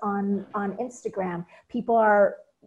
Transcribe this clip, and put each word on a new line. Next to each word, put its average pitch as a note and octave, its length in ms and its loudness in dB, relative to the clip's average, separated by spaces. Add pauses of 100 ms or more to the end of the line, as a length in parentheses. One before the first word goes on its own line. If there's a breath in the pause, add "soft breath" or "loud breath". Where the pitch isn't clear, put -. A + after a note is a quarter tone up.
on, G3+ 500 -2
on G3+ 240 -4
Instagram. F#3+ 680 -8 (240 loud breath)
People A#3+ 260 -2
are G#3 420 4 (300)